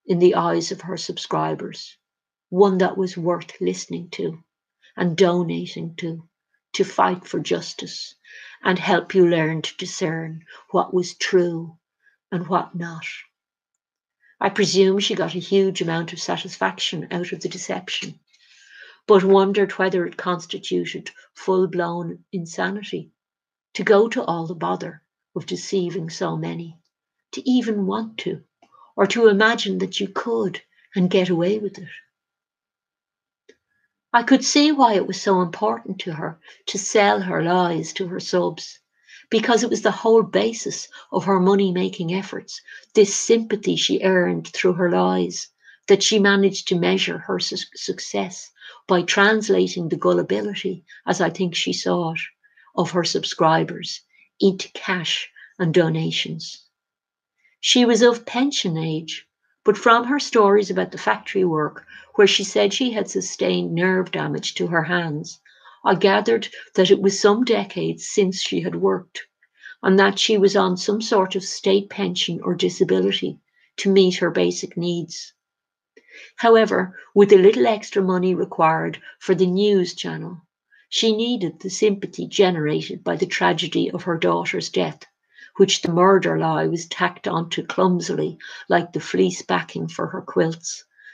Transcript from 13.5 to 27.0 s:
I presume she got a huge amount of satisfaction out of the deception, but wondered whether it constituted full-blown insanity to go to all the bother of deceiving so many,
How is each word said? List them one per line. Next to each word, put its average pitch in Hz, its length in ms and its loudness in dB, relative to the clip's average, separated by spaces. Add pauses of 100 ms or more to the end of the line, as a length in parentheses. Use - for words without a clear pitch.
I 202 80 2
presume 190 500 2
she 202 160 -2
got 165 200 -2
a 180 40 -6
huge 190 420 0
amount 165 320 -4
of 165 80 -14
satisfaction 185 920 -6
out 175 220 -6
of 165 80 -12
the 180 80 -8
deception, 180 720 -10 (880)
but 196 180 6
wondered 196 480 4
whether 185 340 0
it - 100 -10
constituted 175 920 -6 (240)
full-blown 175 840 -2 (140)
insanity 180 800 -8 (640)
to 196 100 -6
go 214 240 6
to 240 160 -4
all 165 220 -4
the 175 80 -10
bother 170 480 -8 (340)
of 170 100 -8
deceiving 175 640 -6
so 165 260 -6
many, 165 420 -10 (540)